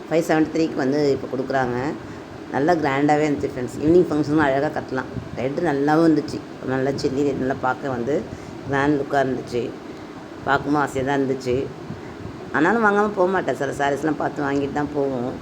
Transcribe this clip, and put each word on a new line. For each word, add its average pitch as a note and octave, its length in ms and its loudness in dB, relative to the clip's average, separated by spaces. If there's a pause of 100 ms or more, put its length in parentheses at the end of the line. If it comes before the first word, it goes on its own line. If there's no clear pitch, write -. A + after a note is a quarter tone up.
ஃபைவ் D#3+ 240 0
செவன்ட்டி D#3+ 260 2
த்ரீக்கு D#3+ 220 0
வந்து C#3 240 0 (120)
இப்போ - 160 -2
கொடுக்குறாங்க. B2+ 500 0 (720)
நல்லா D3 220 2
கிராண்டாவே D3 520 2
இருந்துச்சு C#3+ 260 0
ஃப்ரெண்ட்ஸ். B2 260 -6
ஈவினிங் E3+ 300 6
ஃபங்க்ஷனும் D3 380 2
அழகா C#3 240 2
கட்டலாம். C3 400 -6 (280)
ரெட் C#3 240 -2
நல்லாவும் D3+ 460 4
இருந்துச்சு. D3 300 2 (280)
நல்லா C3 260 0
சில்லி C#3 320 0
ரெட், C3+ 200 0
நல்லா B2+ 180 0
பார்க்க B2+ 280 -2
வந்து B2 260 -2 (500)
கிராண்ட் C#3 320 2
லுக்காக C#3 240 2
இருந்துச்சு. B2 400 -2 (840)
பார்க்கவும் C#3 360 2
ஆசையா C3+ 240 -2
தான் C#3 120 2
இருந்துச்சு. C3 380 0 (1000)
ஆனாலும் G3 320 4
வாங்காம G#3 300 4
போக F#3 120 4
மாட்டேன். E3+ 280 0
சில C3+ 160 -2
சாரீஸ்லாம் C#3+ 520 0
பார்த்து D3 200 -2
வாங்கிட்டு C#3 300 0
தான் D3 200 -2
போவோம். C3+ 380 -2 (100)